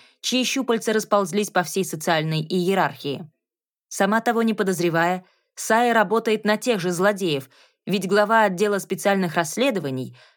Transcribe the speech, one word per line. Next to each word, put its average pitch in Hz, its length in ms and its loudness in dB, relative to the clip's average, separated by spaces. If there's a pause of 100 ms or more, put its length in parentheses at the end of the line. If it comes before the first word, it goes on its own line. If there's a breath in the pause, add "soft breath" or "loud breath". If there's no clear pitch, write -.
(220 soft breath)
чьи 247 220 0
щупальца 226 500 -2
расползлись 202 560 0
по 180 140 0
всей 185 220 -4
социальной 160 560 -2
иерархии. 170 880 -2 (600)
Сама 214 320 0
того 233 200 0
не 226 120 2
подозревая, 175 720 0 (300 soft breath)
Сая 233 380 2
работает 220 520 2
на 214 120 2
тех 220 220 -2
же 180 120 -2
злодеев, 180 580 0 (360 soft breath)
ведь 190 220 -2
глава 208 360 4
отдела 202 360 0
специальных 190 560 0
расследований — 165 800 -2 (220 soft breath)